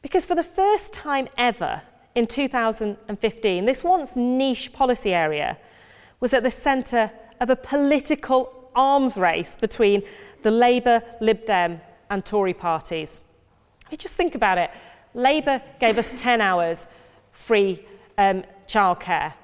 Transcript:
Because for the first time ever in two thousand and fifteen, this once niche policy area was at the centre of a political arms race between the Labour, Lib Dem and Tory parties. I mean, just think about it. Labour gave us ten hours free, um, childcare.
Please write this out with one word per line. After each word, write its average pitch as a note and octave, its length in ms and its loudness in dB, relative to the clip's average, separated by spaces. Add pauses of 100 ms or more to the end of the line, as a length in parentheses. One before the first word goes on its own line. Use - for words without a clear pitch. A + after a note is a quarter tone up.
Because D4+ 240 0
for F4+ 80 0
the E4 100 0
first G4 480 0
time C#4 440 -4
ever A#3+ 460 -2 (320)
in A#3 120 2
two C4+ 220 -2
thousand A3 480 -2 (120)
and G3+ 100 -8
fifteen, F#3+ 460 -2
this B3+ 200 0
once E4+ 320 0
niche B3+ 560 -2
policy A#3+ 420 0
area D#3 440 0 (640)
was B3 140 0
at B3+ 80 2
the B3 80 0
centre B3 640 -2 (280)
of B3 100 0
a B3+ 60 4
political C#4 1160 0
arms C4+ 420 2
race E3+ 440 0
between G3+ 420 2 (400)
the A3 80 4
Labour, A#3+ 520 4 (180)
Lib A3 260 0
Dem F3 340 0 (300)
and F#3+ 140 -4
Tory F#3+ 300 0
parties. D#3+ 680 -6 (680)
I - 40 -18
mean, D#4 80 -12
just - 180 -12
think F4 180 -2
about G3 240 2
it. E3+ 120 -2 (440)
Labour C4+ 480 -2 (160)
gave A3+ 200 2
us A#3 180 -4
ten A#3+ 240 0
hours F3 460 -2 (460)
free, G3 520 0 (340)
um, G3 260 2 (220)
childcare. F3 680 0 (120)